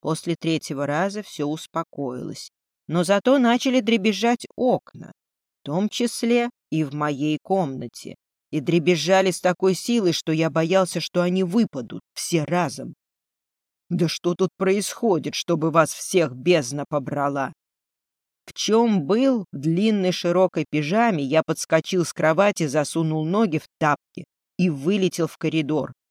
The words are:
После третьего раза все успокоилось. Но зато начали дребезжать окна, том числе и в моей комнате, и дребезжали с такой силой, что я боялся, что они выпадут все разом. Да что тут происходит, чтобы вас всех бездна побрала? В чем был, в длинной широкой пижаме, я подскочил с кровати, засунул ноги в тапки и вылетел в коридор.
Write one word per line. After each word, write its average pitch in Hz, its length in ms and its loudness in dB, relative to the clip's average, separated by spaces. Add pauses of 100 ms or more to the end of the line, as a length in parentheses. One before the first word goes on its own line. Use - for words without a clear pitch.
После 160 340 -4
третьего 151 500 -4
раза 196 380 -4
все - 220 -6
успокоилось. 139 1040 -8 (360)
Но 170 160 0
зато 202 340 4
начали 247 440 2
дребезжать 208 760 0
окна, - 560 -2 (580)
том 185 180 0
числе 240 600 0 (220)
и 156 120 0
в 139 120 -6
моей 151 480 -2
комнате, 131 720 -4 (340)
и 151 100 -2
дребезжали 170 680 2
с 175 100 -4
такой 185 360 0
силой, 202 380 0
что - 180 -4
я 160 180 0
боялся, 165 500 0
что 175 220 -2
они 180 220 0
выпадут 175 580 -2 (140)
все - 280 -2
разом. 143 520 -4 (960)
Да 175 180 2
что 175 260 -4
тут 185 240 0
происходит, 190 800 0
чтобы 160 340 -2
вас 156 240 2
всех 160 400 0
бездна 139 560 0
побрала? 139 640 -2 (920)
В - 60 -20
чем 214 520 2
был, 233 460 2
в - 80 -12
длинной 185 520 2
широкой 175 560 2
пижаме, 165 560 0
я 143 200 2
подскочил 165 600 0
с - 100 -4
кровати, 170 520 2
засунул 156 580 0
ноги 170 360 0
в - 80 -10 (100)
тапки - 480 -2 (320)
и 180 140 2
вылетел 170 560 0
в - 100 -12
коридор. 151 560 -2 (180)